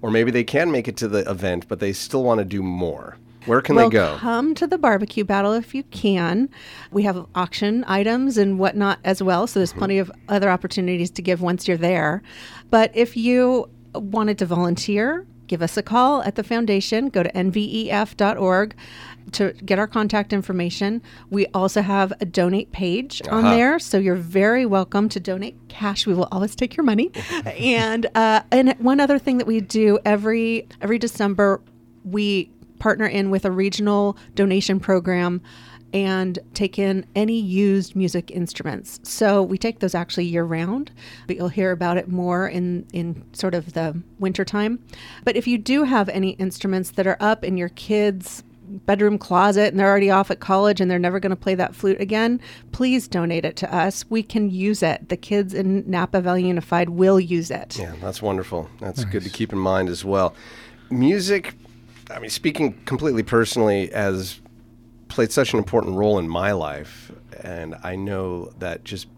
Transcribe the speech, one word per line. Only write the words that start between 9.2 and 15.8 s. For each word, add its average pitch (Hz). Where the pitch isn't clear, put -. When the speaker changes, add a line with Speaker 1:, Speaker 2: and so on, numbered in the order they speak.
Speaker 2:
well, 185
so 214
there's 175
Speaker 1:
Mm-hmm. -
Speaker 2:
plenty 190
of 185
other 202
opportunities 180
to 180
give 180
once 175
you're 175
there. 170
But 220
if 233
you 247
wanted 214
to 202
volunteer, 202
give 165
us 175
a 208